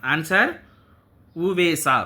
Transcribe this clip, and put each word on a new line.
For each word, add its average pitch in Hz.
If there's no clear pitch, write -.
ஆன்சர் 160
உவேசா. 170